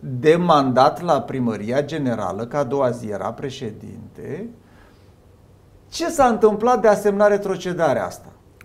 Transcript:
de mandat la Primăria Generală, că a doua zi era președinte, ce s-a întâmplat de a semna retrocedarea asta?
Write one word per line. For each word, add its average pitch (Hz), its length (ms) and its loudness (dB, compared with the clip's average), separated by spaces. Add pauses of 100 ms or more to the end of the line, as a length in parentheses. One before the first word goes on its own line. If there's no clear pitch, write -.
(200)
de 156 160 6
mandat 147 680 4
la 160 200 2
Primăria 120 640 -4
Generală, 117 600 -4
că 151 100 -6
a 143 80 0
doua 135 260 0
zi 117 160 -8
era 107 260 -6
președinte, 110 1160 -12 (1400)
ce 330 200 -6
s-a 277 160 2
întâmplat 220 560 4
de 226 80 4
a 208 60 8
semna 202 320 2
retrocedarea 180 800 0
asta? - 260 -14 (320)